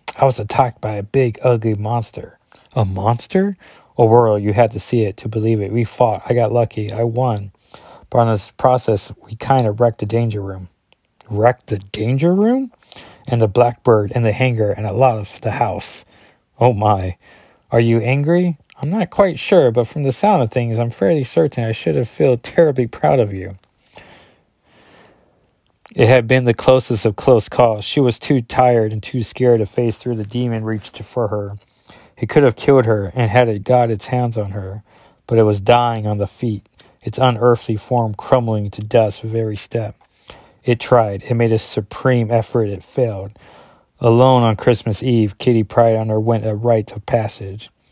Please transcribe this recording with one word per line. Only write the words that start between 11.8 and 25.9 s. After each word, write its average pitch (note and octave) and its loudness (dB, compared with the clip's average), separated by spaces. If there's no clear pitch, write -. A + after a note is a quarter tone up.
room?" A#3+ 0
"And A#2 -2
the A2 4
blackbird A#2 2
and A#2+ 0
the A2 2
hangar A2 0
and G#2+ -6
a G2 -6
lot A#2 2
of - -14
the G#2+ -6
house." - -6
"Oh B2 4
my. G2+ 0
Are A#2+ 4
you A#2 2
angry?" D3 0
"I'm C#3+ -6
not F#3+ -4
quite F#3+ 0
sure, D3+ 4
but A2+ 0
from D3+ -6
the C3+ 0
sound G3 2
of G#2+ -2
things, A#2 -2
I'm A#2+ -2
fairly E3 0
certain C#3+ -2
I A2 -2
should D3+ -4
have B2 -2
felt C3 0
terribly C#3 0
proud C#3+ 0
of G#2 0
you." F#2+ -10